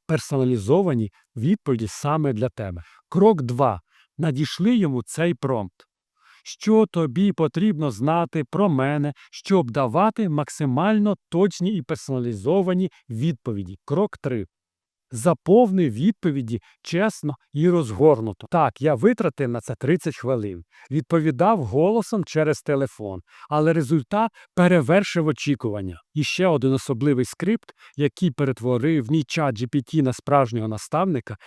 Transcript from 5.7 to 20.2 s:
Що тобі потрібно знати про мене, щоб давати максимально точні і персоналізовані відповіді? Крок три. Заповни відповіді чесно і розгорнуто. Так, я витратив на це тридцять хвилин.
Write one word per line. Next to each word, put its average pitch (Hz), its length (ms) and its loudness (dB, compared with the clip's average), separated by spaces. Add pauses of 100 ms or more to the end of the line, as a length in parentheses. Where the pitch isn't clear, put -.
Що 220 360 2
тобі 170 460 0
потрібно 160 580 0
знати 151 600 -2
про 202 180 2
мене, 143 440 0 (200)
щоб 175 380 0
давати 160 580 0
максимально 160 880 0 (120)
точні 185 480 0
і 156 60 -4
персоналізовані 147 1080 -2 (180)
відповіді? 110 760 -6
Крок 190 340 -2
три. 117 280 -6 (640)
Заповни 180 800 4
відповіді 131 680 -2 (220)
чесно 170 520 -2 (180)
і 151 160 2
розгорнуто. 120 840 2
Так, 156 300 2
я 147 140 2
витратив 151 540 0
на 117 120 -4
це - 140 -8
тридцять 156 420 -2
хвилин. 104 460 -4 (280)